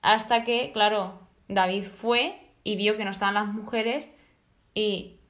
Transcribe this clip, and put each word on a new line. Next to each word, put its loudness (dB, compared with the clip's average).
Hasta 4
que, -2
claro, 0
David 0
fue -2
y -4
vio 2
que -4
no -4
estaban -2
las 0
mujeres -4
y -4